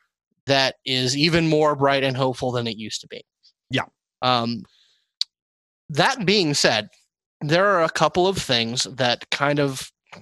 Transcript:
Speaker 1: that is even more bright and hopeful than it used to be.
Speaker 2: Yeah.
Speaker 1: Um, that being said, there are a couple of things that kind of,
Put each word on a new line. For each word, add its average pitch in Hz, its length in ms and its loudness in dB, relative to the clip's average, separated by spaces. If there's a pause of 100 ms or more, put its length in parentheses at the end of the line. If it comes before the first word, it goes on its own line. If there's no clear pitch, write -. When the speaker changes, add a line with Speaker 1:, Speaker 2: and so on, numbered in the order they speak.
(460)
Speaker 1:
that 139 300 2 (100)
is 127 320 -2
even 165 320 2
more 151 260 2
bright 139 300 2
and 131 100 -2
hopeful 131 380 -2
than 120 120 -2
it 110 120 -6
used 107 240 -10
to - 60 -20
be. 113 140 -16 (480)
Speaker 2:
Yeah. 123 160 -2 (360)
Speaker 1:
Um, 117 420 -2 (1300)
that 196 360 0
being 180 280 2
said, 117 340 2 (540)
there 165 240 2
are 190 180 2
a 160 60 0
couple 165 380 2
of 190 100 0
things 120 460 -2
that 120 460 -2
kind 147 300 0
of, 139 320 -4 (300)